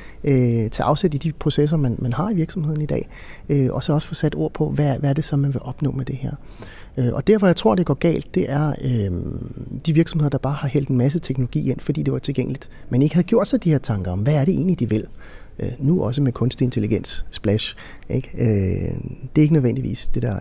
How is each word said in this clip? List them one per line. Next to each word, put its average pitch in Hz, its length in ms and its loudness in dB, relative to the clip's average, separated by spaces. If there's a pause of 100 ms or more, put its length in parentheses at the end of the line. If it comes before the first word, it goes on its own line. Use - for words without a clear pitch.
(240)
Øh, 120 460 2
tage - 140 -2
afsæt 151 300 2
i 147 40 0
de 156 140 -4
processer, 147 460 0
man, 123 220 2
man 131 140 -2
har 160 160 -2
i 226 60 0
virksomheden 156 460 -2
i 151 40 -2
dag, - 240 -2 (400)
øh, 139 220 4
og 131 120 -4
så 156 100 2
også 151 140 0
få - 60 -12
sat 151 220 0
ord 156 180 -2
på, 151 160 0
hvad, 139 280 2
hvad 139 120 0
er 139 40 4
det 139 100 0
så, - 140 -2
man 139 160 2
vil 123 100 -4
opnå 131 280 -4
med 127 140 -4
det 135 100 -4
her? 131 160 -6 (680)
Øh, 123 160 2
og - 140 -4
der, 214 100 8
hvor 202 100 4
jeg 170 80 6
tror, 220 200 4
det 180 100 2
går 151 80 2
galt, - 420 0
det - 160 0
er, 147 220 2 (100)
øh, 113 280 0 (720)
de 160 80 2
virksomheder, 151 360 2
der 135 80 0
bare 135 160 -2
har 143 140 -4
hældt 135 220 0
en 131 80 2
masse 139 220 2
teknologi 131 520 -2
ind, - 80 -4
fordi 147 240 -2
det 139 100 0
var 131 60 -2
tilgængeligt, 131 500 -4 (200)
men 123 120 4
ikke 147 140 4
havde 175 120 4
gjort 202 200 4
sig - 160 0
de 175 60 2
her 151 80 6
tanker 95 340 -2
om, 92 80 0
hvad 120 140 2
er 139 120 2
det 185 80 4
egentlig, 165 260 2
de 110 100 0
vil? 107 140 2 (560)
Øh, - 200 -4
nu 151 240 2
også 123 180 0
med 135 100 2
kunstig - 340 0
intelligens, 107 680 0
splash, - 440 0 (340)
ikke? 127 280 -2
Øh, 98 540 2 (440)
det - 20 -4
er 151 40 6
ikke 151 120 4
nødvendigvis 127 540 2
det, 127 140 4
der 113 200 0